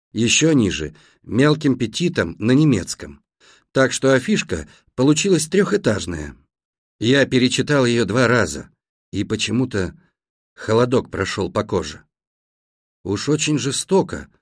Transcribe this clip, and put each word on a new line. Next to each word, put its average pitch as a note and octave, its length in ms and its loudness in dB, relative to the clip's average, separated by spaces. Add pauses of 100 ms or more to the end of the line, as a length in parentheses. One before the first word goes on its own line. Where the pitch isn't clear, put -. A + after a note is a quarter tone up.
(100)
Еще A#2 400 2
ниже — G#2 460 0 (260)
мелким D3 560 0
петитом A2 640 -2
на G#2 100 0
немецком. B2+ 720 0 (480)
Так C3 220 2
что C3+ 200 0
афишка C3 560 -2 (280)
получилась D3+ 500 2
трехэтажная. G2+ 880 -2 (640)
Я B2+ 260 2
перечитал C3 600 2
ее A#2+ 180 0
два A#2 220 0
раза, F#2+ 420 0 (440)
и G2 100 -4
почему-то G#2+ 760 -4 (600)
холодок A#2 560 0
прошел F#2 400 -4
по G#2 100 -2
коже. D#2+ 400 -6 (1000)
Уж G2+ 240 -2
очень D3+ 320 0
жестоко, B2 680 -2 (160)